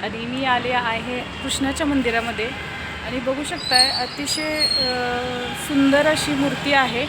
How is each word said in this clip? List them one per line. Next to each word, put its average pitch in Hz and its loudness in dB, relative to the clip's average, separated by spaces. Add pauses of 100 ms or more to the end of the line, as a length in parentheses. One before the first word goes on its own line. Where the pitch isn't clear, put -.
आणि 214 -4
मी 247 -4
आले 247 2
आहे 240 -2
कृष्णाच्या 269 -2
मंदिरामध्ये 233 0 (560)
आणि 240 -4
बघू 262 -2
शकताय, 269 2
अतिशय, 302 -2
अ, 254 2 (800)
सुंदर 277 6
अशी 302 2
मूर्ती 285 0
आहे 254 2